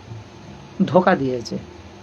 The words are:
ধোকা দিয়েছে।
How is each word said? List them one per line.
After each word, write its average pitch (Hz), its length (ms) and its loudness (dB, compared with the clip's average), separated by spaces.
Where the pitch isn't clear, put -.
ধোকা 180 300 6
দিয়েছে। 127 420 -2